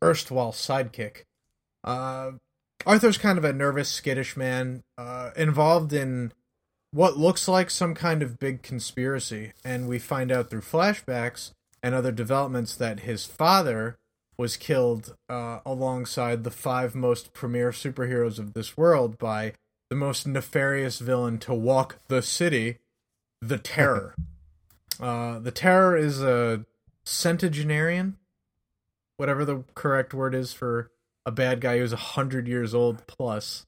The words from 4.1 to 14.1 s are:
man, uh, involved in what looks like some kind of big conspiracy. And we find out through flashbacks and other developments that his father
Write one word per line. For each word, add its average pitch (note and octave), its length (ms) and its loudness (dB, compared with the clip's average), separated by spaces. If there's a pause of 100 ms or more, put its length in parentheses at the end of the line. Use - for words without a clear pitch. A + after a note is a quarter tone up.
man, B2+ 480 -2 (140)
uh, B2 380 -10
involved D#3 580 4
in B2+ 400 -2 (580)
what D3+ 260 4
looks E3+ 300 2
like F#3 220 4
some E3+ 240 0
kind D#3+ 300 0
of A#2+ 160 -8
big C3+ 240 -4
conspiracy. B2 880 -6 (120)
And B2+ 240 -6
we A#2+ 120 -2
find C3 320 -2
out B2 180 0
through A2 120 -6
flashbacks C3+ 920 -2 (320)
and B2 100 0
other C3 200 0
developments B2+ 600 -2
that A2 260 -4
his A2+ 240 -6
father C#3 720 2 (400)